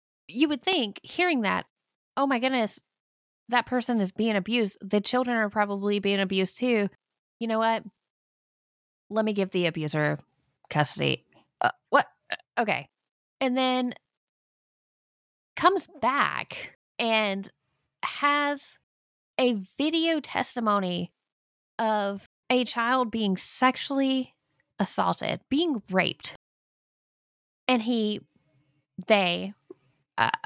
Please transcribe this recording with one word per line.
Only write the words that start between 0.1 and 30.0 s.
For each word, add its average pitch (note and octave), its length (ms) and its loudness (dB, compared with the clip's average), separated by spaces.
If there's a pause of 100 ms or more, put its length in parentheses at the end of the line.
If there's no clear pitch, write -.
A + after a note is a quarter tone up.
You C4 200 2
would D4 140 -4
think, C#4 400 -2
hearing E4+ 400 0
that, F#3 240 -2 (500)
"Oh C#4 100 2
my C4+ 120 2
goodness, B3 420 -2 (680)
that A#3+ 160 2
person A#3+ 340 0
is F#3+ 100 0
being A3 260 0
abused. G#3+ 440 0
The G3+ 200 0
children B3 360 0
are G#3+ 140 0
probably G3+ 500 0
being G3 200 2
abused F#3+ 380 0
too. A3+ 300 2 (520)
You A#3 80 -4
know A3 100 0
what? A3+ 260 0 (1300)
Let G#3+ 140 0
me G#3+ 100 0
give F#3+ 160 0
the F3 160 2
abuser D3+ 520 0 (520)
custody." C#3+ 540 0 (360)
Uh, - 100 4 (200)
what? - 160 4 (240)
Uh, - 320 -4
okay. D3 260 -2 (520)
And B3+ 160 0
then B3+ 380 0 (1600)
comes F#4 340 2 (120)
back - 760 -2 (220)
and G#3+ 500 0 (560)
has C#4+ 720 -2 (600)
a B3 160 4 (240)
video D#4+ 420 2
testimony F#3+ 920 -2 (640)
of G#3 480 -2 (240)
a B3+ 140 4
child A#3+ 460 0
being G#3 260 0
sexually C4 1000 0 (440)
assaulted, - 640 -2 (100)
being C#4+ 400 0
raped. - 440 -2 (1300)
And B3 140 2
he, A3 380 -2 (880)
they, F#3+ 460 2 (640)